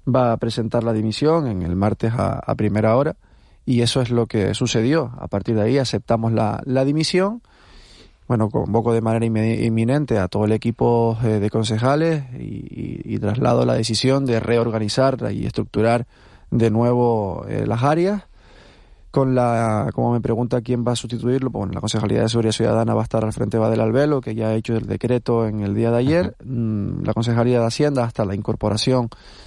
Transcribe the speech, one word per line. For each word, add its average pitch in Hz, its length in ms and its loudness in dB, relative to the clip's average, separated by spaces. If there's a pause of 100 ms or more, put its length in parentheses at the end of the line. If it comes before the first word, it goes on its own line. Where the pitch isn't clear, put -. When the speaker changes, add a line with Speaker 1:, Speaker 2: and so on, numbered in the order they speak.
Speaker 1:
va 123 240 4
a 113 60 0
presentar 113 480 -2
la 117 80 0
dimisión 135 540 0
en 95 160 -4
el 85 120 -2
martes 110 380 0
a, 101 260 -2
a - 160 -2
primera 113 400 2
hora, 143 220 0 (480)
y 120 160 2
eso 120 180 0
es 120 100 0
lo 120 160 2
que 104 280 0
sucedió. 123 680 0
A - 80 -10
partir 104 280 -2
de 107 80 2
ahí 123 160 2
aceptamos 113 520 0
la, 110 320 0
la 131 220 0
dimisión. 175 560 0 (880)
Bueno, 110 200 2
convoco 113 440 0
de 113 80 2
manera 113 240 0
inme-, 113 400 0
inminente 117 520 0
a 90 120 0
todo 104 160 0
el 110 80 4
equipo, 117 720 2
eh, 110 160 2
de 107 80 0
concejales 131 760 0 (160)
y, 120 40 -10
y, - 580 -10 (140)
y 104 40 -2
traslado 120 460 2
la 120 80 2
decisión 120 520 0
de 117 140 2
reorganizar 117 800 0 (120)
y 104 160 -4
estructurar 113 640 0 (440)
de 113 200 2
nuevo, 117 800 2
eh, 107 180 -2
las 113 160 -2
áreas. 175 400 0 (920)
Con 131 160 2
la, 117 640 0
como 120 160 0
me 120 100 0
pregunta 117 400 0
quién 120 240 -2
va 123 60 0
a 120 40 0
sustituirlo, 123 540 -2
pues, 107 120 -6
bueno, 95 120 -4
la - 60 -6
Concejalía 110 420 0
de 113 80 2
Seguridad 113 220 2
Ciudadana 113 420 0
va 110 80 2
a - 20 0
estar 113 220 -2
al 110 80 -4
frente 113 240 -2
de 110 40 2
Badel 113 200 2
Albelo, 131 400 2
que 107 140 -6
ya 110 140 -2
ha 110 40 0
hecho 113 240 -2
el 107 80 -4
decreto 117 600 0
en 107 140 -4
el 101 120 -2
día 113 160 2
de 117 80 2
ayer. 156 420 0
Speaker 2:
Ujú. 127 140 -12
Speaker 1:
Mm, 104 500 -2
la 107 120 -2
Concejalía 120 440 2
de 117 60 2
Hacienda, 135 380 0
hasta 117 220 -2
la 98 100 -4
incorporación 110 720 0 (380)